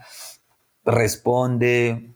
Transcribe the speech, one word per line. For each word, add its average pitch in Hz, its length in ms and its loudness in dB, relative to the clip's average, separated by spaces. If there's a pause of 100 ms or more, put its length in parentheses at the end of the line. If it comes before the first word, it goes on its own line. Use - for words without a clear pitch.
(840)
responde. 120 1300 0